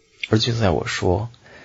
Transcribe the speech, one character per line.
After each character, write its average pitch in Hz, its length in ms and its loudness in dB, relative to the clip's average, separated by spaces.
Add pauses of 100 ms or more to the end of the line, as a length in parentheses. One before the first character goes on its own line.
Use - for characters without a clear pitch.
(280)
而 110 100 4
就 120 140 0
在 113 160 0
我 73 180 0
说 101 440 -2 (340)